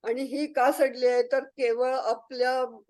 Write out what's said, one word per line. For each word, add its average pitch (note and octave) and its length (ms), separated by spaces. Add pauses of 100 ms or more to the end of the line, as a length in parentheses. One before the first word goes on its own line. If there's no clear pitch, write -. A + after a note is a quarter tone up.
आणि A#3+ 200
ही C#4 240
का C#4+ 260
सडली B3+ 340
आहे B3 160
तर B3+ 220
केवळ B3 500
आपल्या B3 960